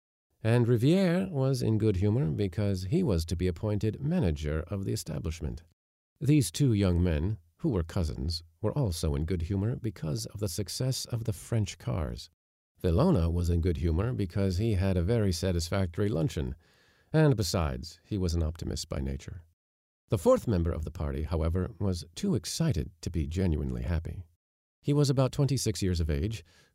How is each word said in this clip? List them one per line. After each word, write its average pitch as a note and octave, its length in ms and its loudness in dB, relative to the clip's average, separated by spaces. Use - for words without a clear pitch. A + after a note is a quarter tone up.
And A#2 200 4
Rivière E3+ 640 4
was C3+ 320 0
in A2+ 160 2
good G#2+ 200 2
humor G#2 300 2
because G2+ 580 0
he C#3 180 0
was F2+ 220 2
to F2+ 100 -2
be F2+ 140 0
appointed G#2+ 520 -2
manager D#2+ 680 0
of G2 160 -6
the A2 80 -2
establishment. D#2+ 720 -6
These C#3+ 320 4
two C#3 200 4
young F#2 300 4
men, F2+ 360 0
who E3 140 -2
were F#2+ 120 0
cousins, D#2+ 600 -4
were - 120 -2
also E2+ 420 0
in C#2+ 100 0
good E2+ 180 -2
humor G2+ 340 -2
because A2+ 500 -6
of - 140 -12
the G#2 80 -4
success B2 580 -4
of A2+ 180 -6
the A2+ 80 -2
French - 460 -4
cars. D#2 500 -6
Villona F#2 480 4
was F2 180 0
in E2+ 140 2
good E2+ 160 0
humor F2 340 0
because G2 460 -2
he A2 160 0
had F#2 240 2
a F2 40 2
very G#2 300 2
satisfactory F#2 760 -2
luncheon, D#2+ 460 -2
and D3+ 240 4
besides, D#2+ 680 -2
he G#2+ 140 -4
was F2 160 0
an E2+ 80 0
optimist - 480 -4
by - 100 -4
nature. C#2 420 -8
The A2+ 80 2
fourth B3+ 280 4
member E2+ 260 2
of D#2 120 -4
the - 60 -6
party, D2 320 -4
however, E2+ 560 0
was F#2 260 -2
too G3+ 200 -2
excited A2 560 -2
to - 100 -6
be D#2 160 -2
genuinely D2 560 0
happy. D#2+ 420 -4
He C#3+ 120 -2
was C#3+ 160 4
about C3 240 2
twenty-six C3 500 0
years F2+ 180 2
of D#2 100 0
age, F2+ 340 -2